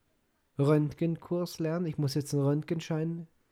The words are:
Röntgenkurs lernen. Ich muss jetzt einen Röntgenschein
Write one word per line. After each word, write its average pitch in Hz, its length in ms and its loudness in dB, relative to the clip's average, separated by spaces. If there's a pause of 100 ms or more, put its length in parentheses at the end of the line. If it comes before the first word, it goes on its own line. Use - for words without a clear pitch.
(580)
Röntgenkurs 156 1000 0
lernen. 165 280 -2
Ich 147 120 -4
muss 143 160 0
jetzt 143 180 -2
einen 143 120 2
Röntgenschein 160 840 -2 (260)